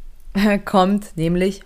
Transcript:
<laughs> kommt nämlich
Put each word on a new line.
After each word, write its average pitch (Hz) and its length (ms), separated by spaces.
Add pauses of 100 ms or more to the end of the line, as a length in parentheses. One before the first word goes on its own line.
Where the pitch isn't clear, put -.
(340)
<laughs> 202 320
kommt 202 520
nämlich 175 480